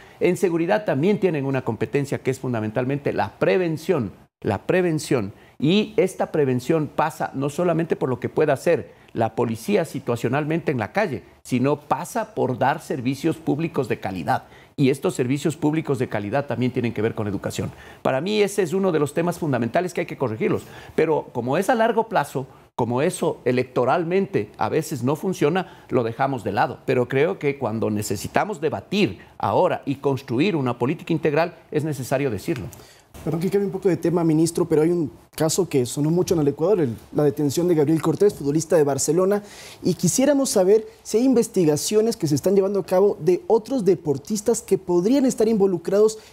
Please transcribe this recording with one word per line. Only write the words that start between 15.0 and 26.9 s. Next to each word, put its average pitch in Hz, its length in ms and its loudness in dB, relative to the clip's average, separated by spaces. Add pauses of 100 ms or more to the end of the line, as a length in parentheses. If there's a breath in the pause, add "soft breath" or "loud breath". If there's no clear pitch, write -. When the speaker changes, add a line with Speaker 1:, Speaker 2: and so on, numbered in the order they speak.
Speaker 1:
servicios 143 400 -2
públicos 151 420 0
de 120 120 -2
calidad 107 380 -4
también 120 260 -2
tienen 117 180 -2
que 104 100 -6
ver 113 140 0
con 104 140 -4
educación. - 420 -6 (300 loud breath)
Para 131 180 0
mí 202 220 0
ese 196 220 0
es 156 100 -2
uno 190 180 0
de 156 80 0
los 147 140 0
temas 170 260 -2
fundamentales 147 540 0
que 185 80 -4
hay 165 60 -6
que - 100 -14
corregirlos. 123 460 -2 (300 loud breath)
Pero 151 380 0
como 127 260 -2
es 196 120 0
a 262 60 2
largo 220 340 0
plazo, 143 380 -2 (280 loud breath)
como 120 260 0
eso 170 440 -2
electoralmente 131 1120 0
a 110 100 -2
veces 127 380 -4
no 147 100 2
funciona, 170 720 -2
lo 123 160 0
dejamos 123 400 -2
de 101 80 -2
lado. 127 340 -2
Pero 123 220 2